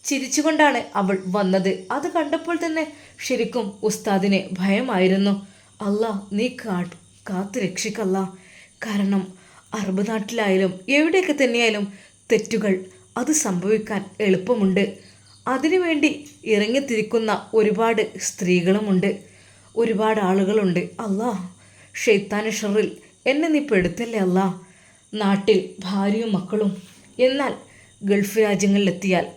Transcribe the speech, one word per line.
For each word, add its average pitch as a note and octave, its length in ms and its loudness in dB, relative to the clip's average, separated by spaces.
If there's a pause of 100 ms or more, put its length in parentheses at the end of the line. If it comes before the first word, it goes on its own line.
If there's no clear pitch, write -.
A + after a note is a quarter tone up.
ചിരിച്ചുകൊണ്ടാണ് C#4+ 800 2 (120)
അവൾ F#3+ 320 0
വന്നത്. F#3 640 0
അത് D4 200 -4
കണ്ടപ്പോൾ E4 540 -2
തന്നെ D#4 280 -4 (320)
ശരിക്കും A3+ 580 -4
ഉസ്താദിന് G3 760 0
ഭയമായിരുന്നു. G3 880 2 (340)
"അല്ലാ, G#3 400 -2 (120)
നീ A3 140 0
കാ-, F#3 500 -6 (320)
കാത്ത് G3 300 -4
രക്ഷിക്കല്ലാ. F#3+ 720 -4 (540)
കാരണം G3 600 -2 (280)
അറബ് G3+ 360 -2
നാട്ടിലായാലും G#3 720 0 (100)
എവിടെയൊക്കെ D#4 540 2
തന്നെയായാലും A3+ 500 0 (380)
തെറ്റുകൾ G#3 540 0 (320)
അത് B3+ 140 -2
സംഭവിക്കാൻ G3+ 760 -2 (100)
എളുപ്പമുണ്ട്. G3 800 2 (500)
അതിനുവേണ്ടി D#4 840 0 (160)
ഇറങ്ങിത്തിരിക്കുന്ന A3 1080 0
ഒരുപാട് G#3+ 680 2
സ്ത്രീകളുമുണ്ട്, F#3 1000 0 (580)
ഒരുപാട് A3 420 2
ആളുകളുണ്ട്. F#3+ 600 2
അല്ലാ, G3 680 -4 (540)
ഷെയ്ത്താന് G#3 480 0
ഷറിൽ G#3 460 0 (280)
എന്നെ D4 220 2
നീ D4+ 120 2
പെടുത്തല്ലേ A3+ 600 0
അല്ലാ. F#3 400 2 (540)
നാട്ടിൽ G3+ 560 2 (100)
ഭാര്യയും G3+ 540 -2
മക്കളും, G3 480 -2 (380)
എന്നാൽ C4 360 2 (480)
ഗൾഫ് G3+ 360 2
രാജ്യങ്ങളിലെത്തിയാൽ G3 960 2